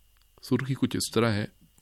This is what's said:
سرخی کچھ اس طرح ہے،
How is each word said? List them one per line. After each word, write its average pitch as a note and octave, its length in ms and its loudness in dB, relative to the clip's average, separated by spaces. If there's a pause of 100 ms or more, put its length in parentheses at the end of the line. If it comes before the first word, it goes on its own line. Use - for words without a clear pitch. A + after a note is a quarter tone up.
(420)
سرخی C3 320 0
کچھ B2+ 240 0
اس - 140 -4
طرح A2+ 220 2
ہے، G#2 120 -2 (360)